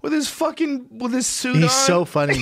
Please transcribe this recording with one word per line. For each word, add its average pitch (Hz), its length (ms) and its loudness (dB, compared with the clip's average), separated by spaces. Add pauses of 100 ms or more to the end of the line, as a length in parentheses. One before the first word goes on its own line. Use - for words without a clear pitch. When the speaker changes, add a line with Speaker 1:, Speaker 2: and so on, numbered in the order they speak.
Speaker 1:
with 294 100 -4
his 302 160 -2
fucking, 311 600 -4 (120)
with 240 140 -4
his 254 140 0
suit - 280 -2
Speaker 2:
He's 160 100 6
Speaker 1:
on. 247 40 2
Speaker 2:
so 254 360 2
funny, 143 360 0